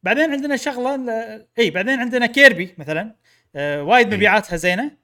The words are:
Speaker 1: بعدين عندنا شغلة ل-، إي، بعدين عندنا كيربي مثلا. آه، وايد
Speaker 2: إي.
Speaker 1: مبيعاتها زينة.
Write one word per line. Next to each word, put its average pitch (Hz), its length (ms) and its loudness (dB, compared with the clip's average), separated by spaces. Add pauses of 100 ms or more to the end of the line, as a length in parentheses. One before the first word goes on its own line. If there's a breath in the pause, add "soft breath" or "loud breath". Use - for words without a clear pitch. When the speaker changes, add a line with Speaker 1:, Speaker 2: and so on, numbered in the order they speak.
Speaker 1:
بعدين 277 280 2
عندنا 285 240 -4
شغلة 254 400 -4
ل-، 226 500 -8 (140)
إي، 220 100 2
بعدين 208 300 -2
عندنا 240 260 -2
كيربي 240 520 4
مثلا. 160 380 -8 (400)
آه، 143 280 -4
وايد 233 240 4
Speaker 2:
إي. 208 80 -4
Speaker 1:
مبيعاتها 202 420 2
زينة. 180 340 -2 (120)